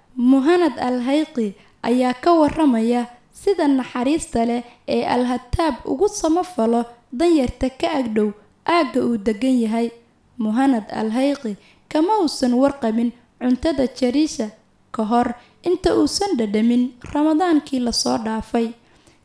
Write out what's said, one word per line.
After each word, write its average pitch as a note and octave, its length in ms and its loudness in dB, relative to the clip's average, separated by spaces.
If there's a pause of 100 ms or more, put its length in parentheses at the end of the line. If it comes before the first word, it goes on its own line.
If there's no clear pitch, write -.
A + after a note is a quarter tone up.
(140)
Muhanad C4+ 640 4
Al-Hayqi B3 760 -2 (300)
ayaa B3+ 320 0
ka F4 160 2
warramaya A#3+ 720 2 (220)
sida F4 400 -2
naxariista B3+ 800 0
leh A#3+ 160 -2 (260)
ee A#3 160 0
Al-Hattaab B3 680 -2 (100)
ugu D4 240 0
samafalo D#4 760 0 (280)
danyarta C4+ 580 0
ka E4+ 180 -4 (100)
agdhow G#3+ 340 0 (320)
aagga C#4+ 400 0
uu A#3+ 140 0
degan A3+ 420 0
yahay. A3+ 300 -2 (480)
Muhanad A#3 500 0
Al-Hayqi A3+ 680 -2 (340)
kama F#4+ 320 2
uusan B3+ 320 0
warqabin A#3+ 580 0 (240)
cuntada B3+ 500 0
jariisha B3 640 -2 (460)
ka A3 100 -4
hor A#3+ 300 0 (260)
inta F4+ 320 0
uusan E4 440 0
dhadhamin A#3 640 0
Ramadaankii D4+ 800 0
la A#3+ 120 -2
soo B3 260 -2
dhaafay. A3 540 -4 (520)